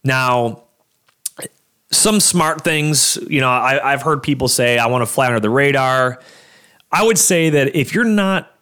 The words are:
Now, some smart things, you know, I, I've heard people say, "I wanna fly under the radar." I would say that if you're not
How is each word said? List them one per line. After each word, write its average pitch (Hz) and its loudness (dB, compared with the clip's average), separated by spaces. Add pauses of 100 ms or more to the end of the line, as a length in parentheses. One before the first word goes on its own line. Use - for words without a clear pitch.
Now, 127 0 (1300)
some 214 0
smart 160 0
things, 151 0 (100)
you 143 -2
know, 131 2
I, 131 0
I've 131 -6
heard 147 -2
people 131 -2
say, 120 2
"I 117 0
wanna 123 0
fly 131 0
under 117 0
the 107 0
radar." 131 0 (720)
I 175 0
would 226 2
say 165 2
that 143 2
if 147 -2
you're 233 0
not 196 0 (120)